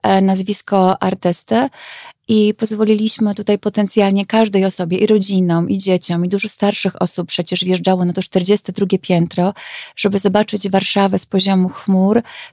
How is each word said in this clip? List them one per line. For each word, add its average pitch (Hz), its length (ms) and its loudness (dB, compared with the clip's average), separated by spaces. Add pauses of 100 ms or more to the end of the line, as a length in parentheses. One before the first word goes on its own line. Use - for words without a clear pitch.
e, 196 180 4
nazwisko 190 800 0
artysty 190 640 -2 (580)
i 214 260 2
pozwoliliśmy 214 840 0
tutaj 208 240 0
potencjalnie 196 640 0
każdej 202 400 2
osobie, 185 320 -2
i 214 100 2
rodzinom, 185 600 2
i 196 80 0
dzieciom, 175 480 0
i 180 40 -4
dużo 196 200 -2
starszych - 520 -2
osób 175 260 -2
przecież - 360 -4
wjeżdżało 185 420 0
na 175 80 -2
to 190 80 -4
czterdzieste 190 500 0
drugie 190 280 0
piętro, 175 540 0 (420)
żeby 196 240 -2
zobaczyć 202 500 0
Warszawę 190 500 0
z - 60 -6
poziomu 185 440 0
chmur 196 520 0 (320)